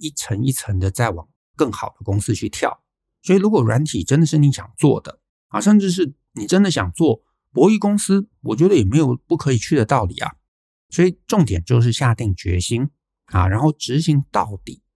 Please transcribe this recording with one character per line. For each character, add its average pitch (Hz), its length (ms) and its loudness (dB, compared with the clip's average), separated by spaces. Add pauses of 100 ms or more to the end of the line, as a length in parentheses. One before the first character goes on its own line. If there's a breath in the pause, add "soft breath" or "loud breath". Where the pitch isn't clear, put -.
一 156 100 -8
层 113 340 -6
一 139 60 0
层 98 300 -4
的 95 100 0
再 113 200 -2
往 82 180 -12 (260)
更 139 160 0
好 - 200 -10
的 - 120 -20
公 101 180 -2
司 107 140 -4
去 101 140 -6
跳。 - 340 -6 (400)
所 185 140 2
以 - 20 6
如 202 120 0
果 196 120 2
软 117 220 2
体 113 180 -4
真 131 160 2
的 165 80 6
是 156 120 0
你 143 120 6
想 - 260 -6
做 120 240 2
的 - 200 -18 (280)
啊， - 120 -4
甚 208 180 6
至 196 140 0
是 175 220 -2 (180)
你 - 140 -10
真 285 160 2
的 196 80 0
想 95 220 -2
做 147 300 0 (300)
博 151 180 4
弈 220 80 2
公 208 180 0
司， 196 320 0 (120)
我 110 160 -6
觉 165 120 4
得 208 60 2
也 127 100 4
没 107 140 -2
有 135 160 0 (120)
不 170 100 -2
可 139 160 -2
以 123 60 2
去 - 180 -2
的 120 80 2
道 120 220 0
理 - 120 -8
啊。 - 140 -8 (560)
所 - 160 0
以 180 220 0
重 202 180 2
点 95 180 -2
就 120 180 2
是 120 120 2
下 120 220 0
定 107 200 -4
决 90 240 -4
心 120 300 -2 (380)
啊， 92 200 0
然 98 140 0
后 151 100 2
执 139 300 -4
行 147 320 2
到 101 320 -4
底， - 180 -18 (140)